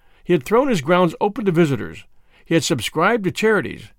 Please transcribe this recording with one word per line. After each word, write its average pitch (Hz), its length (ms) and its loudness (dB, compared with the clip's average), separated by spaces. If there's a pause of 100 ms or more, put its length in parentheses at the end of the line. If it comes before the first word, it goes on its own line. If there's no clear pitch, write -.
(220)
He 175 100 -2
had 165 120 2
thrown 226 240 2
his 202 120 0
grounds 175 400 2
open 208 260 -2
to 190 40 2
visitors. 135 540 0 (400)
He 165 100 -2
had 165 80 2
subscribed 175 640 -2
to 180 80 -2
charities. 170 560 -2 (100)